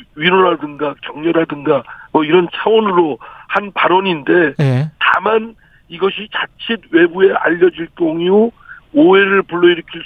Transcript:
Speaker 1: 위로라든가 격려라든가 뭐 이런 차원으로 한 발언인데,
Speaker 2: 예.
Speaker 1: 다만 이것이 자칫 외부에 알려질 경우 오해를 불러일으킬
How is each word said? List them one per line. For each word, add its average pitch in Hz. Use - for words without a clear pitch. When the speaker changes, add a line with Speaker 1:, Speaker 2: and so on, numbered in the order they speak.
Speaker 1:
위로라든가 151
격려라든가 156
뭐 156
이런 170
차원으로 185
한 202
발언인데, 165
Speaker 2:
예. 139
Speaker 1:
다만 226
이것이 190
자칫 -
외부에 175
알려질 170
경우 180
오해를 196
불러일으킬 175